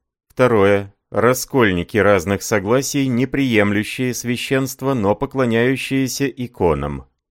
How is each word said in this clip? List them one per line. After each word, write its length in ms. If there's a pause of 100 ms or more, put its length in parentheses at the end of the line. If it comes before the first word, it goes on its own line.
(280)
Второе. 640 (160)
Раскольники 880
разных 460
согласий, 640
не 200
приемлющие 840
священство, 800
но 220
поклоняющиеся 1120
иконам. 760 (260)